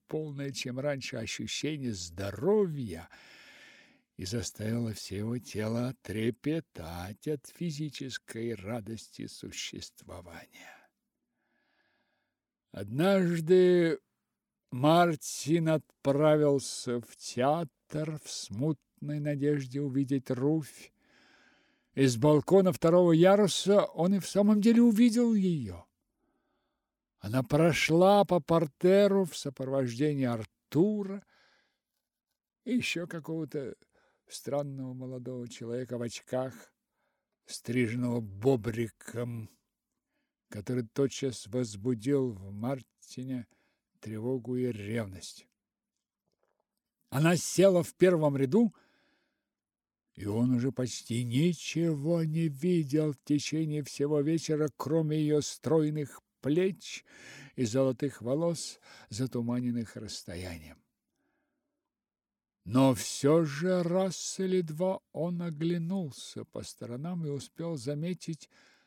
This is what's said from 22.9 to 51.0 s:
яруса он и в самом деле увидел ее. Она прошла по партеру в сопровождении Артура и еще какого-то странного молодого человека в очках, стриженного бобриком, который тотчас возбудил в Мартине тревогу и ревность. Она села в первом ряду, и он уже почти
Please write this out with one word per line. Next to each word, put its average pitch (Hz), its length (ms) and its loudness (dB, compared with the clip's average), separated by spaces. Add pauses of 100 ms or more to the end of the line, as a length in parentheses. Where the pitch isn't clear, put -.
яруса 190 760 6
он 185 300 0
и 190 40 2
в - 80 -6
самом 208 340 4
деле 233 200 6
увидел 233 540 6
ее. 143 500 0 (1400)
Она 117 180 -2
прошла 170 840 4
по 175 160 2
партеру 190 840 4
в - 140 -6
сопровождении 135 880 -2
Артура 190 1000 -2 (1400)
и 254 100 -2
еще 175 320 -2
какого-то 151 680 -8 (520)
странного 135 640 -6
молодого 127 540 -10
человека 120 500 -8
в 117 40 -6
очках, - 720 -8 (720)
стриженного 120 760 -2
бобриком, 113 1300 -4 (1000)
который 120 360 -4
тотчас 135 640 -4
возбудил 120 840 -2
в 98 180 -14
Мартине 127 960 -10 (540)
тревогу 120 560 -6
и 127 160 -2
ревность. 104 760 -8 (1600)
Она 156 280 4
села 180 460 4
в - 120 -12
первом 156 400 4
ряду, 156 400 2 (1400)
и 92 100 -12
он 117 260 2
уже 123 220 0
почти 120 500 -4